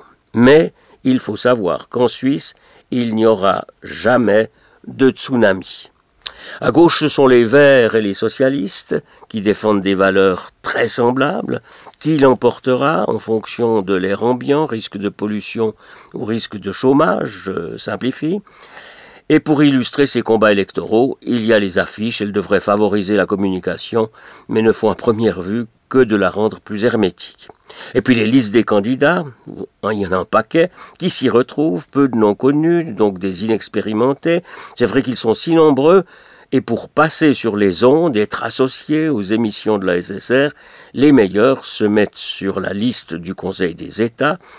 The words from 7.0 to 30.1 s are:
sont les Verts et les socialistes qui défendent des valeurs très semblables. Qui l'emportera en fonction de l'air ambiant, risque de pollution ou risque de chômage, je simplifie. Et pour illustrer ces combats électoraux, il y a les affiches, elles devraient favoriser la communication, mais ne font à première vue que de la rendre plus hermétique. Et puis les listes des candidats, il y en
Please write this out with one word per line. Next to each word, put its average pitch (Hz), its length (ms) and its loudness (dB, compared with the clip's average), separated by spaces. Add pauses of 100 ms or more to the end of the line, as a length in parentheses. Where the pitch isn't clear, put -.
sont 139 180 4
les 123 160 6
Verts 123 520 4
et 110 60 2
les 101 120 -2
socialistes 139 800 -4 (320)
qui 110 140 -8
défendent 101 400 0
des 98 120 0
valeurs 95 580 2 (100)
très - 260 -4
semblables. 123 720 -2 (380)
Qui 156 180 0
l'emportera 135 920 2
en 110 100 -2
fonction 113 640 -2
de 95 120 -2
l'air 95 300 -2
ambiant, 131 420 0
risque 113 320 -8
de 101 120 -4
pollution 107 640 -6 (380)
ou - 100 -10
risque 107 340 -6
de 98 140 -10
chômage, 139 720 0
je 90 340 -8
simplifie. 135 640 -6 (880)
Et 151 140 4
pour 151 220 0
illustrer 139 420 2
ces 123 160 -2
combats 107 320 4
électoraux, 107 680 0
il 113 240 -2
y 113 60 2
a 110 80 4
les 98 200 -2
affiches, 107 420 -4
elles 104 100 -4
devraient 98 300 0
favoriser 104 560 0
la 92 80 2
communication, 95 840 -4 (380)
mais 113 140 0
ne 110 100 4
font 107 180 0
à 92 60 -2
première 107 460 -2
vue 107 240 -6 (240)
que 131 100 2
de 110 160 4
la 95 140 2
rendre 101 320 -4
plus 107 240 -6
hermétique. 107 640 -2 (440)
Et - 80 0
puis 123 140 2
les 113 100 0
listes 113 280 0
des 110 100 4
candidats, 131 640 0 (580)
il 104 160 -2
y 98 80 -4
en 85 60 -4